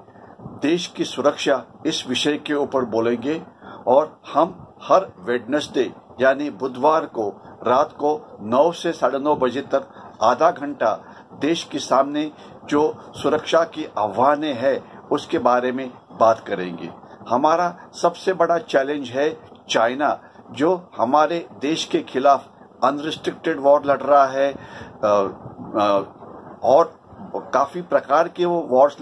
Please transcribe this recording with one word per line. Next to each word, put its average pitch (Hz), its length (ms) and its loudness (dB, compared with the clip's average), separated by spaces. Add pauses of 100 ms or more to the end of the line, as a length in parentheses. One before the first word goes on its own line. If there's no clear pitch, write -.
(400)
देश 170 460 -2
की - 180 -6
सुरक्षा 135 600 0 (220)
इस 156 220 -4
विषय 147 280 0
के 147 180 -6
ऊपर 139 300 -2
बोलेंगे 117 580 -2 (440)
और 139 360 2 (120)
हम 165 480 -2
हर - 360 2
वेडनेसडे 123 760 -2 (280)
यानी 135 300 2
बुधवार 131 560 0
को 104 340 -6 (260)
रात 131 260 2
को - 480 -4
नौ 127 320 2
से 170 200 -4
साढ़े 135 260 -2
नौ 143 180 0
बजे 127 240 0
तक - 520 -6 (100)
आधा 123 280 4
घंटा 135 640 -4 (260)
देश 165 240 -2
के - 140 -8
सामने 143 540 0 (320)
जो 151 480 -2 (100)
सुरक्षा 151 420 2
की 156 200 -8 (140)
आह्वानें 135 560 0
हैं 127 460 -4
उसके - 380 -4
बारे 123 340 2
में 131 180 -8 (300)
बात 113 200 4
करेंगे। 90 500 -8 (380)
हमारा 165 640 0 (120)
सबसे 180 300 0
बड़ा 170 260 0
challenge 143 500 -2
है 143 280 -2 (320)
China, 127 540 0 (280)
जो 170 460 -2
हमारे 151 500 2 (140)
देश 156 240 -2
के 170 160 -2
खिलाफ 139 480 0 (360)
unrestricted 147 760 -4
war 143 260 4
लड़ 139 140 2
रहा 139 260 4
है, 135 260 0
अ, - 560 -6 (720)
अ, 101 240 2 (600)
और 147 380 4 (360)
काफी 139 460 -2
प्रकार 156 460 0
के 175 160 -4
वो 175 160 0
wars 139 420 4